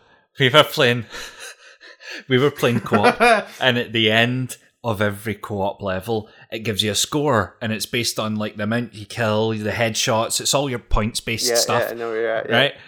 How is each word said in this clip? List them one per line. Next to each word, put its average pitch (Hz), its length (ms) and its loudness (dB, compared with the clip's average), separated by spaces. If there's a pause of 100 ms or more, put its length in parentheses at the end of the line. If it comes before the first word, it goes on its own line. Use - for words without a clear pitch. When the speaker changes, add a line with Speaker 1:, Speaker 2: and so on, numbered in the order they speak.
(400)
Speaker 1:
we 131 80 4
were 147 160 8
playing, 120 420 0 (600)
<laughs> - 600 -18
we 127 100 4
were 139 120 4
playing 120 300 0
co-op, 208 400 2
Speaker 2:
<laughs> 220 400 2
Speaker 1:
and 127 180 2
at 110 140 -4
the 110 180 4
end 120 460 2 (280)
of 107 180 0
every 104 320 -2
co-op 101 480 -6
level, 101 460 -4 (240)
it 113 80 -8
gives 107 240 -2
you 104 80 0
a - 20 -4
score, 135 680 0
and 113 120 -4
it's 110 120 -6
based - 340 -4
on, 110 180 -2
like, 107 200 -6
the 104 60 -6
amount 117 320 -2
you 107 100 -16
kill, 110 460 0
the 107 220 -4
headshots, 113 680 0
it's - 140 0
all 139 160 0
your 120 80 -4
points-based 113 680 -2
Speaker 3:
Yeah, 117 80 2
Speaker 1:
stuff. 117 300 0
Speaker 3:
yeah, - 40 -6
I 117 40 -8
know 117 160 -8
where 110 100 -4
you're 113 140 -2
at, - 140 -4
yeah. 113 80 2
Speaker 1:
Right? 139 180 2 (140)